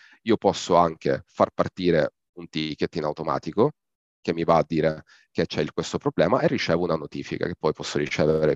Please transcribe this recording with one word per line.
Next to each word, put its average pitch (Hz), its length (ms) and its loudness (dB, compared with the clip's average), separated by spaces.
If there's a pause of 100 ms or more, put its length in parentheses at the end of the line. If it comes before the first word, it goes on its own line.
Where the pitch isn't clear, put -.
(220)
Io 107 160 2
posso 92 380 0
anche 80 500 2
far - 240 0
partire 85 640 0 (200)
un 87 140 -16
ticket 78 480 -4
in 80 80 -4
automatico 76 680 -2 (500)
che 87 120 -2
mi 82 100 -4
va 82 140 4
a 76 80 4
dire 78 380 -2 (280)
che 85 160 -2
c'è - 140 -4
il, 76 120 -4
questo 85 240 -4
problema 123 440 0
e 160 60 4
ricevo 87 360 0
una 82 120 -2
notifica 76 520 -8
che 87 100 -8
poi 78 160 -2
posso - 240 -8
ricevere 78 580 2